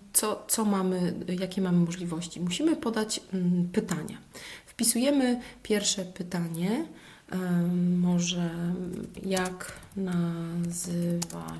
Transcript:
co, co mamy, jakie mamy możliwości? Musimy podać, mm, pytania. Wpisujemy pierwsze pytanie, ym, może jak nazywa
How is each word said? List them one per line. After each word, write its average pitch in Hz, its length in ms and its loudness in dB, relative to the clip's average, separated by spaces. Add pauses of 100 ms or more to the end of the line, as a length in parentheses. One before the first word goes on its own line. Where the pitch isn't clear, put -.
(140)
co, - 340 2
co 220 180 2
mamy, 185 480 2 (260)
jakie 190 220 -2
mamy 175 160 4
możliwości? 170 640 0
Musimy 285 340 2
podać, 220 460 -2 (120)
mm, 180 360 2
pytania. 170 480 -2 (480)
Wpisujemy 247 720 4 (240)
pierwsze 202 420 0
pytanie, 175 800 -2 (480)
ym, 180 680 2
może 175 500 2 (760)
jak 185 460 -2 (240)
nazywa 170 1600 -2